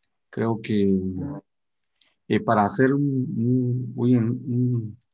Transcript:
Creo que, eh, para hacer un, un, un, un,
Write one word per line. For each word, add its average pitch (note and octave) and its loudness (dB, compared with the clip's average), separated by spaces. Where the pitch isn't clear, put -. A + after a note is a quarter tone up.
Creo A2+ -2
que, G2 2
eh, G#2+ 2
para G#2 2
hacer C3 2
un, C#3 0
un, B2 0
un, B2 2
un, A#2+ -2